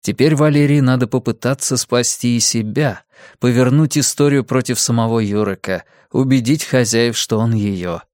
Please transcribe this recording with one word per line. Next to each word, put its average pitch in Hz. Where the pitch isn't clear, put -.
Теперь 151
Валерии 147
надо 127
попытаться 123
спасти 120
и 113
себя, 117
повернуть 127
историю 143
против 127
самого 113
Юрика, 101
убедить 131
хозяев, 117
что -
он 117
её 95